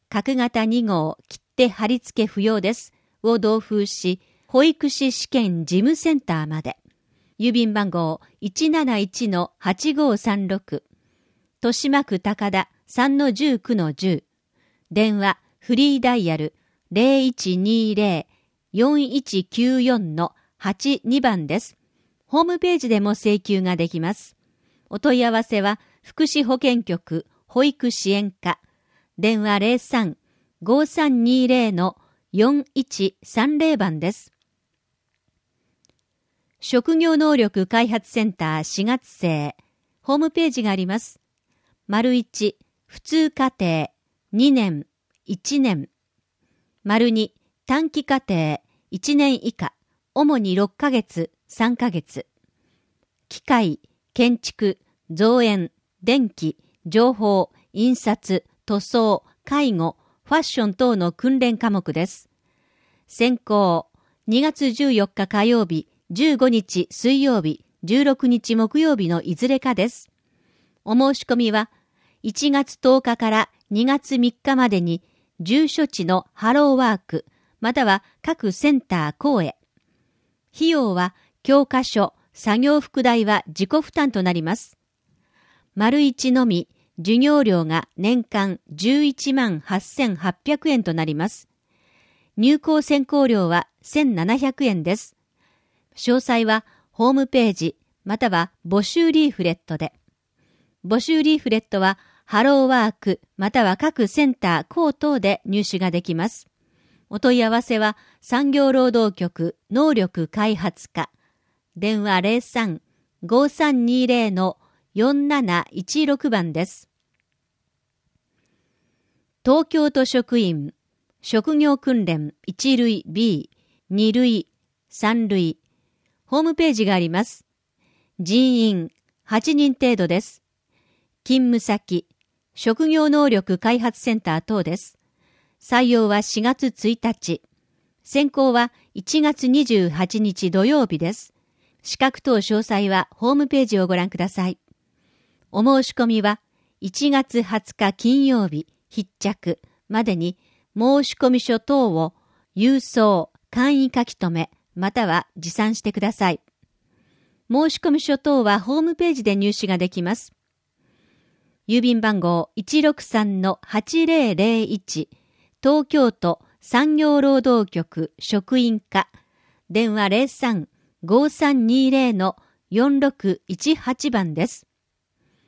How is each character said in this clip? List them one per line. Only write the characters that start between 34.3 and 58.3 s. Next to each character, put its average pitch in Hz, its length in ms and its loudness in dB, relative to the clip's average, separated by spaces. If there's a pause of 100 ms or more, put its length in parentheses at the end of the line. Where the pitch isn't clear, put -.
職 254 380 0
業 320 200 4
能 302 200 4
力 202 320 0
開 233 180 0
発 220 240 -4
セ 220 140 -2
ン 208 80 -2
タ 156 260 -4
ー 160 60 -6
四 - 200 -6
月 247 220 -2
生。 151 480 -4 (480)
ホ 277 140 0
ー - 20 0
ム 311 140 0
ペ 330 140 0
ー 302 40 0
ジ 240 140 -4
が 208 80 0
あ - 20 0
り 190 120 -2
ま 196 120 -4
す。 - 220 -12 (640)
丸 233 300 0
一、 208 420 -4 (280)
普 - 160 -20
通 311 280 0
課 262 200 -2
程、 165 380 -2 (440)
二 240 180 4
年、 196 340 0 (420)
一 233 340 -4
年。 185 280 -2 (920)
丸 226 280 2
二、 220 220 -2 (340)
短 302 220 -2
期 302 140 -6
課 269 160 -2
程、 160 420 -2 (300)
一 185 240 -4
年 277 320 2
以 233 60 -2
下、 - 200 -6 (400)
主 294 240 2
に 196 200 0
六 196 180 0
ヶ 285 160 -2
月、 214 400 -4 (160)
三 233 300 -2
ヶ 240 140 -2
月。 - 360 -10 (1040)
機 - 140 -20
械、 220 360 0 (340)
建 247 260 2
築、 - 400 -6 (300)
造 220 320 2
園、 202 300 0 (320)
電 233 280 2
気、 - 260 -6 (280)
情 226 300 2
報、 202 380 0 (200)
印 240 220 0
刷、 208 500 -2 (220)